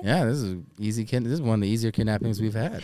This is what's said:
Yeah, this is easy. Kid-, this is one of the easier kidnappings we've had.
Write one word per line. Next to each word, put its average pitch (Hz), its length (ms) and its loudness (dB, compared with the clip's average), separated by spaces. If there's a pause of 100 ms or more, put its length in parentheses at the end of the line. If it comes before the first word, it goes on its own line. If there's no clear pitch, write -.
Yeah, 151 180 4
this 147 140 2
is 98 180 -2 (240)
easy. 107 240 -2
Kid-, 120 220 -2
this 120 80 0
is 165 80 -2
one 113 140 2
of 104 80 2
the 98 40 2
easier 113 240 2
kidnappings 107 500 0
we've 110 120 0
had. 165 300 -4